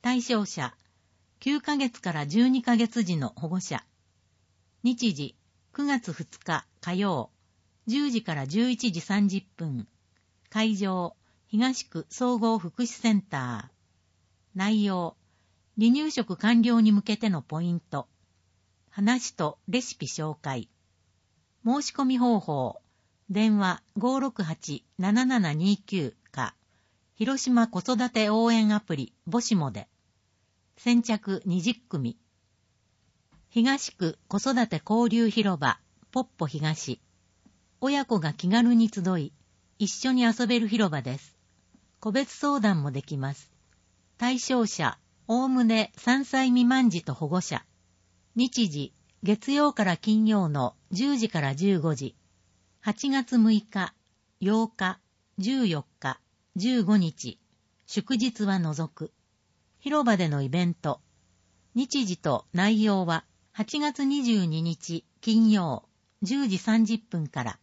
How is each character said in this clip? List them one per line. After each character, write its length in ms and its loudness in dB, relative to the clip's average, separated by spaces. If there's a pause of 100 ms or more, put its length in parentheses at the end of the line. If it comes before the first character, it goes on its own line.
対 200 0
象 240 0
者、 320 -8 (640)
九 200 0
ヶ 160 -2
月 240 -2
か 120 -6
ら 140 -4
十 220 4
二 140 2
ヶ 140 2
月 260 0
児 140 0
の 200 -4
保 120 -8
護 120 -2
者。 240 -6 (1000)
日 280 0
時、 240 -8 (360)
九 120 -6
月 280 -2
二 260 -12
日 280 -6 (140)
火 140 -6
曜、 360 -2 (580)
十 200 0
時 140 -2
か 140 -6
ら 100 -6
十 240 0
一 220 -2
時 80 -4
三 280 0
十 120 -2 (160)
分。 320 -8 (600)
会 260 0
場、 400 -4 (300)
東 380 0
区 240 -10
総 300 -2
合 200 2
福 260 -4
祉 20 -4
セ 260 0
ン 80 4
タ 520 -8
ー。 20 -20 (800)
内 300 0
容、 320 -2 (600)
離 160 6
乳 200 0
食 240 -4
完 260 4
了 180 4
に 120 6
向 100 4
け 140 -2
て 120 -2
の 140 -2
ポ 180 -6
イ 120 -2
ン 80 -2
ト。 280 -8 (840)
話 460 0
と 300 -4
レ 140 -2
シ 160 -12
ピ 100 -10
紹 340 -6
介。 300 -8 (920)
申 180 0
し 100 -8
込 120 -4
み 140 2
方 200 4
法。 420 -4 (500)
電 280 2
話、 240 0 (140)
五 240 0
六 240 -4
八 420 -8 (100)
七 300 2
七 260 0
二 240 2
九 400 -6 (140)
か、 240 -6 (600)
広 280 -2
島 240 4
子 140 -4
育 300 -2
て 200 0
応 220 4
援 220 4
ア 60 0
プ 140 -6
リ、 180 -6 (140)
ぼ 140 0
し 160 0
も 140 0
で。 180 -14 (880)
先 260 2
着 420 -4
二 160 0
十 140 0
組。 420 -6 (1300)
東 480 0
区 320 -4
子 100 -2
育 300 0
て 200 -4
交 220 2
流 180 2
広 320 0
場、 200 0 (320)
ポ 80 -2
ッ 40 -4 (140)
ポ 80 -2
東。 540 -4 (800)
親 240 0
子 160 0
が 120 -4
気 160 -4
軽 280 4
に 120 4
集 140 -6 (160)
い、 140 -6 (480)
一 80 -2
緒 240 -4
に 100 2
遊 240 2
べ 140 2
る 80 -2
広 240 0
場 100 -4
で 160 -6
す。 180 -20 (640)
個 140 -6
別 180 -2
相 300 -2
談 240 2
も 80 -4
で 100 -6
き 160 -8
ま 160 -6
す。 160 -20 (680)
対 220 -2
象 280 0
者、 340 -4 (260)
お 200 0
お 20 -2
む 160 2
ね 320 2
三 280 0
歳 260 0
未 140 4
満 240 4
児 140 0
と 120 -4
保 120 -6
護 140 0
者。 260 -6 (680)
日 340 2
時、 240 -8 (300)
月 260 0
曜 220 2
か 100 -2
ら 140 2
金 280 2
曜 240 2
の 280 -2 (160)
十 240 0
時 120 0
か 120 -2
ら 160 -2
十 240 2
五 160 -2
時。 180 -10 (640)
八 320 -4
月 260 0
六 140 6
日、 420 0 (480)
八 280 0
日、 320 -6 (380)
十 280 0
四 180 -2 (140)
日、 220 -6 (340)
十 300 0
五 120 4
日。 440 -2 (460)
祝 300 -4
日 280 -2
は 160 0
除 320 -4
く。 200 -14 (680)
広 240 0
場 120 4
で 120 0
の 140 0
イ 60 -2
ベ 160 0
ン 100 0
ト。 260 -4 (760)
日 300 0
時 120 -2
と 360 -2
内 300 2
容 240 2
は、 180 -2 (280)
八 260 -6
月 260 -2
二 200 0
十 200 4
二 180 -2
日 420 -6 (160)
金 300 4
曜、 380 0 (340)
十 260 0
時 100 0
三 260 2
十 140 -2
分 300 -6
か 160 -6
ら。 180 -8